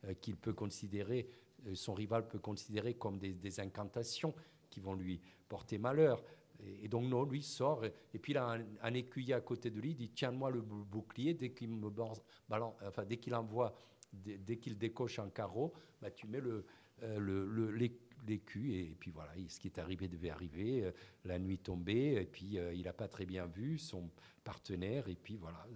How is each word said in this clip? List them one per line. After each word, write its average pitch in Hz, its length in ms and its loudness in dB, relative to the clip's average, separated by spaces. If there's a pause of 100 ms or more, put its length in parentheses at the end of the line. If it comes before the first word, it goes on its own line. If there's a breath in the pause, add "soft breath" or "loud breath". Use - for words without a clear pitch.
euh, 98 80 -2
qu'il - 240 -2
peut - 160 0
considérer, 104 720 0 (400 loud breath)
euh, 95 80 -2
son 98 200 -2
rival 110 340 2
peut 107 100 -4
considérer 107 540 0
comme 104 260 0
des, 98 140 -2
des 92 280 -4
incantations 107 720 -2 (340 loud breath)
qui - 120 -10
vont 95 140 -2
lui 90 280 -2 (260 loud breath)
porter 104 300 -4
malheur. 131 440 6 (380 loud breath)
Et, 101 240 -10
et 110 40 -2
donc 117 160 4
non, 127 200 6
lui 143 180 0
sort, 131 440 2
et, 104 80 -2 (180 loud breath)
et - 60 -4
puis - 140 -2
il 143 40 4
a 127 100 4
un, 113 200 0 (160)
un 117 100 2
écuyer 127 400 2
à 123 80 6
côté 120 300 0
de 107 100 -2
lui, 151 120 0
il 156 40 -2
dit : « 120 180 -4
Tiens-moi 131 360 2
le 120 100 2
bou-, 104 240 -4
bouclier, 110 480 0
dès 127 200 0
qu'il 120 180 -4
me 107 180 -2
ban-, 110 240 -2 (380 loud breath)
balan-, 110 260 2 (100)
enfin, 101 200 -2
dès 110 100 0
qu'il 120 180 -2
envoie, 113 400 4 (380 loud breath)
dès, 101 240 -6
dès 101 220 -2
qu'il 113 180 -4
décoche 117 420 0
un 101 120 -2
carreau, 110 420 0 (300 loud breath)
bah, 104 80 -4
tu - 160 -14
mets 113 140 -2
le, 113 260 -2 (360 loud breath)
euh, 110 160 -2
le, 98 280 4
le, 110 240 4
l'é-, 117 280 2 (280)
l'écu. » 110 480 0
Et, 90 160 0
et 85 40 -8
puis 90 160 -8
voilà, 80 260 -8
et 92 120 -6
ce - 120 -10
qui - 80 -4
est - 100 -6
arrivé 90 300 -2
devait 85 220 -2
arriver, 90 540 0
euh, 92 60 2 (340 loud breath)
la 90 140 2
nuit 95 200 2
tombée, 101 560 4
et 95 120 4
puis, 98 320 -4
euh, 87 160 0
il 90 100 -2
n'a 90 80 -2
pas 104 160 -2
très 98 180 -4
bien 90 200 -2
vu 113 320 0
son 87 320 -4 (320 loud breath)
partenaire, 98 680 -2
et 90 60 -2
puis 104 220 -8
voilà 82 400 -10